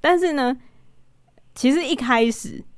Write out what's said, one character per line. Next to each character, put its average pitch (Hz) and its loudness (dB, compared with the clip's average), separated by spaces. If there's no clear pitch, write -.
但 349 4
是 339 0
呢， 262 0
其 247 2
实 311 0
一 302 0
开 240 0
始 - -8